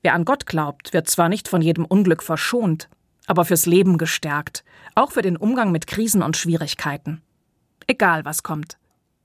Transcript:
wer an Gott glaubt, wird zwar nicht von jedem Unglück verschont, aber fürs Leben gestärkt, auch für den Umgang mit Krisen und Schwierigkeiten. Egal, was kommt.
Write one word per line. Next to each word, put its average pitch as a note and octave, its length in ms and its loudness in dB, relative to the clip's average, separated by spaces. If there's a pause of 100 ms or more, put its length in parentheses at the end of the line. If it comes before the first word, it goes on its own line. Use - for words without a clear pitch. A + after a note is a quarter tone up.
wer D#3+ 120 2
an E3+ 100 0
Gott C#4 220 0
glaubt, D3+ 460 -4
wird D#3+ 180 0
zwar E3+ 180 2
nicht G#3 200 -4
von F3 120 0
jedem E3 240 2
Unglück F#3 380 2
verschont, E3+ 680 -2 (380)
aber - 180 2
fürs E3+ 220 0
Leben F3 320 6
gestärkt, D3+ 680 -6 (300)
auch B3+ 160 2
für A#3 120 0
den F3+ 140 0
Umgang A3 360 0
mit D#3+ 160 -2
Krisen G#3 340 0
und D#3+ 140 -2
Schwierigkeiten. D#3 840 -4 (680)
Egal, E3+ 360 2
was D3+ 200 -8
kommt. D3+ 340 -8 (460)